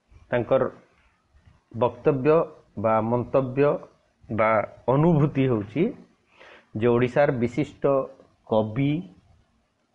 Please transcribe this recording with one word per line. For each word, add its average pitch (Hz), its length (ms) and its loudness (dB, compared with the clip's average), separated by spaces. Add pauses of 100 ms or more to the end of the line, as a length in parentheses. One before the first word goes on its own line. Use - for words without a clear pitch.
(280)
ତାଙ୍କର 127 340 0 (1080)
ବକ୍ତବ୍ୟ 131 640 0 (440)
ବା 110 220 0
ମନ୍ତବ୍ୟ 123 640 0 (640)
ବା 110 200 0 (380)
ଅନୁଭୂତି 143 560 2
ହେଉଛି 123 400 -2 (920)
ଯେ 110 120 0
ଓଡ଼ିଶାର 123 440 2
ବିଶିଷ୍ଟ 123 520 -4 (640)
କବି 110 440 0 (1040)